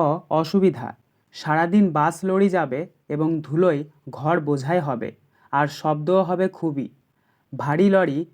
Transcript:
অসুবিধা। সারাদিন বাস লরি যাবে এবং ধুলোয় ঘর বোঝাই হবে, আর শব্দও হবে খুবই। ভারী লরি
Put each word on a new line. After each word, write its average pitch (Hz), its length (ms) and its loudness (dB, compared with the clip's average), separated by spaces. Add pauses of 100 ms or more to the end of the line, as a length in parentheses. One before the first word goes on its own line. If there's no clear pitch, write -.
(300)
অসুবিধা। 160 580 0 (460)
সারাদিন 170 560 2
বাস 151 240 0 (100)
লরি 190 240 2
যাবে 151 320 -2 (280)
এবং 151 200 -2 (120)
ধুলোয় 156 400 0 (280)
ঘর 147 320 -2
বোঝাই 147 400 -2
হবে, 139 280 -4 (440)
আর 143 140 2 (140)
শব্দও 156 420 0
হবে 180 260 -2
খুবই। 151 380 -6 (680)
ভারী 139 380 0
লরি 170 280 2 (160)